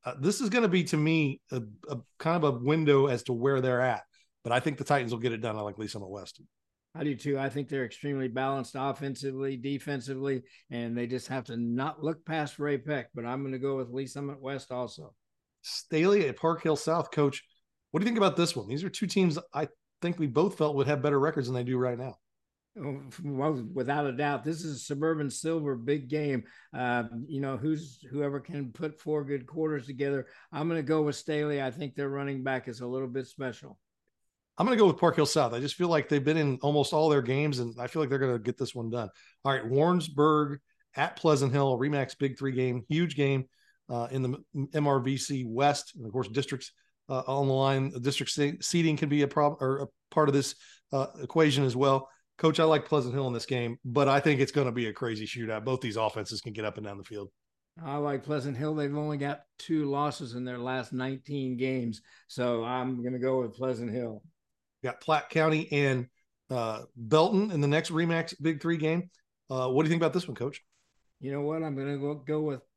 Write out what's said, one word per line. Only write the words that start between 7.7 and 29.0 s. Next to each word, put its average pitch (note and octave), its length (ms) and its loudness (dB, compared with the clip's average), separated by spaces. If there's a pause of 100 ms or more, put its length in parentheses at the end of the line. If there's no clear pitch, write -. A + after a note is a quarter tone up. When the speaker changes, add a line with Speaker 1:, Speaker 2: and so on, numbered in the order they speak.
Speaker 2:
extremely C3+ 420 -4
balanced C3+ 500 -4
offensively, C3+ 800 -4
defensively, C3+ 840 -4 (260)
and A#2 260 -6
they A#2+ 120 -2
just B2 200 -6
have C3 180 -6
to A#2 120 -10
not C3 460 -4
look D#3+ 200 -4
past D#3 360 -4
Ray D3 180 0
Peck, B2+ 380 -4
but A#2 100 -8
I'm C3 180 -4
gonna C3 140 -6
go C3+ 180 -2
with B2+ 140 -4
Lee C3 180 -6
Summit C#3+ 320 -8
West C3+ 320 -8
also. B2 440 -8 (480)
Speaker 1:
Staley F3 640 2
at B2 100 -4
Park E3 240 0
Hill D#3 160 2
South. D#3+ 320 0
Coach, C#3+ 340 2 (460)
what D#3 100 0
do F#3+ 60 2
you - 20 2
think A#3 120 0
about G3 180 6
this E3+ 180 2
one? G#2 140 -6
These C#3+ 140 -4
are G3 60 -4
two - 180 -4
teams F3 320 4 (140)
I D3+ 140 -2 (360)
think F3 160 -2
we D3+ 80 2
both E3+ 300 4
felt D3+ 180 2
would C3+ 120 2
have C#3+ 140 2
better C#3+ 180 4
records D3 280 0
than B2+ 80 -4
they B2 80 -2
do B2+ 160 -2
right B2 180 0
now. B2 180 -10 (680)
Speaker 2:
Oh, C#3 260 -6
f-, C3 160 -16
well, C#3+ 380 -2 (120)
without C#3+ 320 0
a C3+ 80 -2
doubt, C#3+ 300 -2
this D#3+ 200 -4
is D3 240 -8
Suburban D3+ 420 -2
Silver, D#3 460 -2
big C3 320 -2
game. C#3+ 360 0 (300)
Uh, B2 300 0 (240)
you C#3 140 -6
know, C3+ 160 -4
who's, D3+ 420 -4 (100)
whoever C#3+ 300 -4
can C#3 320 -8
put D#3 280 -8
four D3+ 260 -2